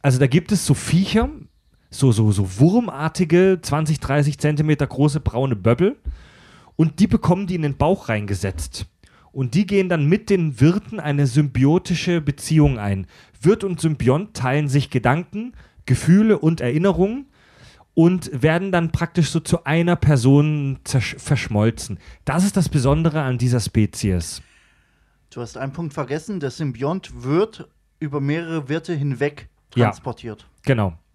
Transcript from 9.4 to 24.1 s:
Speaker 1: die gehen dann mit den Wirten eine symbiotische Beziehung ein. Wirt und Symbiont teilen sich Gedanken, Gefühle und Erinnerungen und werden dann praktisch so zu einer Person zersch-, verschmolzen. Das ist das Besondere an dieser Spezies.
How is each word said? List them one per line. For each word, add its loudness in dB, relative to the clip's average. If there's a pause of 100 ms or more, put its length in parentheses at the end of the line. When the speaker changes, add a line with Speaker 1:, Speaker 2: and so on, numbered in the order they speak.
Speaker 1:
die 2
gehen 0
dann 0
mit 2
den 0
Wirten 2
eine 0
symbiotische 0
Beziehung 0
ein. -4 (340)
Wirt 2
und -6
Symbiont 0
teilen -2
sich 0
Gedanken, -2 (340)
Gefühle 4
und 0
Erinnerungen 0 (680)
und 4 (120)
werden 0
dann 0
praktisch -2
so -2
zu -4
einer 0
Person 2
zersch-, -4
verschmolzen. -2 (260)
Das 0
ist -2
das 0
Besondere 0
an -2
dieser 0
Spezies. -2 (880)